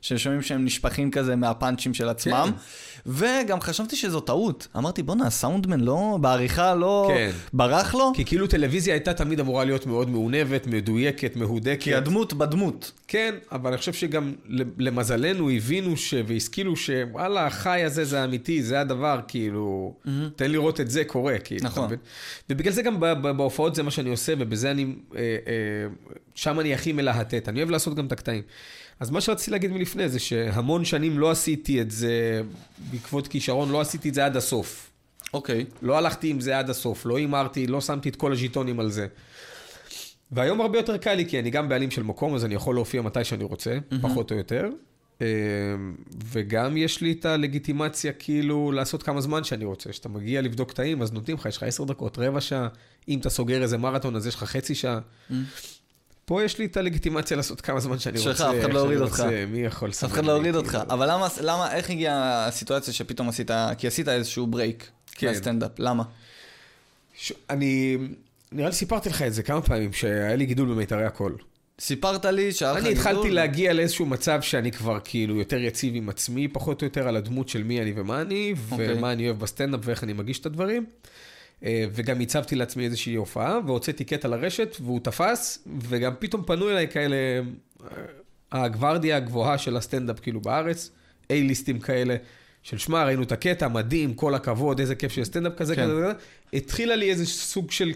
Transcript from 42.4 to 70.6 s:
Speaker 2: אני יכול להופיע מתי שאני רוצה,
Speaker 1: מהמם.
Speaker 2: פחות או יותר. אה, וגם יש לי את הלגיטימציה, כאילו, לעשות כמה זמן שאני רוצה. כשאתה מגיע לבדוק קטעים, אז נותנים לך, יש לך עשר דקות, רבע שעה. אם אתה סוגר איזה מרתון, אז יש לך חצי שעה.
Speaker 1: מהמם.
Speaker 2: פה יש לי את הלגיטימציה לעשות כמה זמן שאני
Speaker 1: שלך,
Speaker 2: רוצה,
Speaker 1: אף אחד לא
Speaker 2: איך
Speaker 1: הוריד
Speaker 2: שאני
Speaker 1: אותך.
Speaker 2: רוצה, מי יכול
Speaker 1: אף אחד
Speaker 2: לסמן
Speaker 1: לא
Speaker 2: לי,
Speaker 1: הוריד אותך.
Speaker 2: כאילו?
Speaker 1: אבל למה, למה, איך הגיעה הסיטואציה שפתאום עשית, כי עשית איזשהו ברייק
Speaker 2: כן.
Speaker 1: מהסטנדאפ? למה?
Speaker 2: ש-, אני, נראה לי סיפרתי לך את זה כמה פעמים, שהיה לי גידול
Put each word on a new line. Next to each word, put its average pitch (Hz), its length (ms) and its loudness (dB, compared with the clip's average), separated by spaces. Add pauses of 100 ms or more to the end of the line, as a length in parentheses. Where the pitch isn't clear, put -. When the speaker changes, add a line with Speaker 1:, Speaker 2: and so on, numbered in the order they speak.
Speaker 2:
אני 104 100 0
יכול 123 200 0
להופיע 120 280 0
מתי 117 220 0
שאני 104 200 -4
רוצה, 117 340 -4 (120)
Speaker 1:
מהמם. 131 120 0
Speaker 2:
פחות 127 300 0
או 107 40 0
יותר. 120 320 -2 (540)
אה, 113 40 0 (1040)
וגם 113 440 0
יש 160 240 0
לי 165 120 2
את 165 120 -4
הלגיטימציה, 147 880 0
כאילו, 147 600 0
לעשות 135 300 -2
כמה 143 180 -2
זמן 151 240 0
שאני 110 200 -4
רוצה. 101 260 -6
כשאתה - 180 -12
מגיע 107 340 -2
לבדוק 123 280 -2
קטעים, 143 320 -2
אז 110 100 -2
נותנים 113 240 -4
לך, - 100 -8
יש 107 100 -4
לך - 60 -8
עשר 120 220 -4
דקות, 135 340 -6
רבע 139 220 0
שעה. 131 280 -2 (400)
אם 143 100 -2
אתה 127 120 -2
סוגר 127 320 2
איזה 117 160 2
מרתון, 127 380 0
אז 107 100 -2
יש 120 80 -4
לך - 100 -8
חצי 135 300 -4
שעה. 123 240 -2 (320)
Speaker 1:
מהמם. 131 140 -2 (840)
Speaker 2:
פה 185 180 2
יש 208 140 -2
לי 220 60 0
את 208 120 -4
הלגיטימציה 156 600 0
לעשות - 240 -4
כמה 135 200 -2
זמן 131 180 -2
שאני 117 200 -2
Speaker 1:
שלך, 123 220 0
Speaker 2:
רוצה, 143 100 4
Speaker 1:
אף 120 140 2
אחד 117 80 2
לא 139 60 4
Speaker 2:
איך 139 40 4
Speaker 1:
הוריד 143 160 4
Speaker 2:
שאני 131 120 2
Speaker 1:
אותך. 127 100 0
Speaker 2:
רוצה, 113 280 2
מי 110 120 -2
יכול 110 300 -2
Speaker 1:
אף - 80 -6
אחד 139 140 -2
Speaker 2:
לסמן 151 120 2
Speaker 1:
לא 151 80 4
Speaker 2:
לי, 147 60 6
Speaker 1:
הוריד 165 160 2
אותך. 147 160 0
Speaker 2:
כאילו? 110 200 0
Speaker 1:
אבל 131 200 2
למה, 185 180 2 (120)
למה, 165 340 0
איך 175 160 -2
הגיעה 139 560 2
הסיטואציה 127 460 -2
שפתאום 120 360 -4
עשית, 117 220 -4 (280)
כי - 80 -2
עשית 143 220 0
איזשהו 123 380 0
ברייק 117 440 -2 (220)
Speaker 2:
כן. - 140 -4
Speaker 1:
מהסטנדאפ? 113 520 0
למה? 120 240 2 (1120)
Speaker 2:
ש-, - 160 -8 (180)
אני, 131 480 2 (540)
נראה 147 160 0
לי 180 60 -2
סיפרתי 208 340 -2
לך 151 140 0
את 117 120 0
זה 110 80 -2
כמה 151 200 0
פעמים, 107 300 2
שהיה 104 440 0
לי 135 100 2
גידול 127 220 2